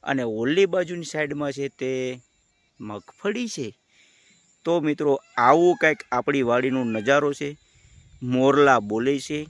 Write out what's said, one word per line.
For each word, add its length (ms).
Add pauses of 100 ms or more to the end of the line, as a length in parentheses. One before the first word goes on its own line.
અને 200 (180)
ઓલી 260
બાજુની 460
સાઈડમાં 440
છે 120
તે 220 (880)
મગફળી 720
છે. 180 (1000)
તો 60 (100)
મિત્રો 360 (300)
આવું 340
કંઈક 240
આપણી 440
વાડીનો 360
નજારો 480
છે. 160 (720)
મોરલા 600
બોલે 380
છે 200 (100)